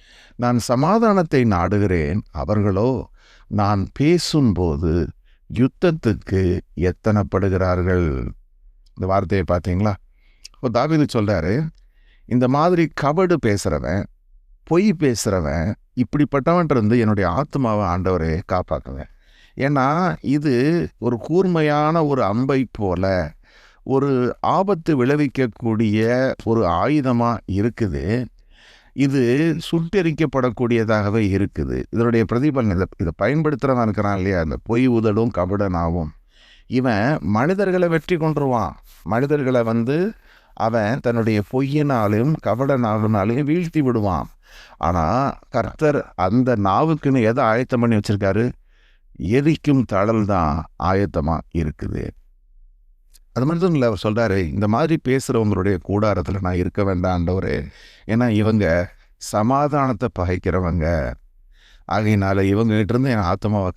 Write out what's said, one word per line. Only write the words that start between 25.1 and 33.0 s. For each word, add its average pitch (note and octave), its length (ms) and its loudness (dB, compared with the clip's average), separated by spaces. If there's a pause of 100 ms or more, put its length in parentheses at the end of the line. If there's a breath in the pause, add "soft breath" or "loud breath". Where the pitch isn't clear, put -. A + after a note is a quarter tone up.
ஒரு A2+ 240 2
ஆயுதமா A#2+ 720 0 (140)
இருக்குது. G2+ 720 -2 (680 soft breath)
இது C#3 640 2 (140)
சுட்டெரிக்கப்படக்கூடியதாகவே A#2 1800 0
இருக்குது. B1+ 400 -4
இதனுடைய A2+ 440 2
பிரதிபலன், B2+ 380 0
இதை, F2+ 140 0 (120)
இதை E2 140 -2 (100)